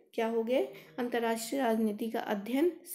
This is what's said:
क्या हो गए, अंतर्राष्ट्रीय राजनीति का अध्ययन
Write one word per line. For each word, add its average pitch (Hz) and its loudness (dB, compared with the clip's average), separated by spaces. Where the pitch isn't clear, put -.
क्या 226 0
हो 226 0
गए, 254 2
अंतर्राष्ट्रीय 240 0
राजनीति 226 2
का - -2
अध्ययन 240 2